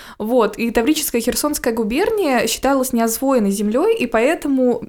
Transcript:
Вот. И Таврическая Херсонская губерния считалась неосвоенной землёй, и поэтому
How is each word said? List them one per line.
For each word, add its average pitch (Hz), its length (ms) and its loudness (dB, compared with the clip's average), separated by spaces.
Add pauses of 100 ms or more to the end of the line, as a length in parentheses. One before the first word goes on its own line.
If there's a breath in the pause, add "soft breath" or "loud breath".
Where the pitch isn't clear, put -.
(180 loud breath)
Вот. 214 400 0
И 233 140 -2
Таврическая 240 500 0
Херсонская 262 500 -2
губерния 254 760 0
считалась 262 440 0
неосвоенной 226 600 2
землёй, 220 440 0
и 240 120 -2
поэтому 254 800 2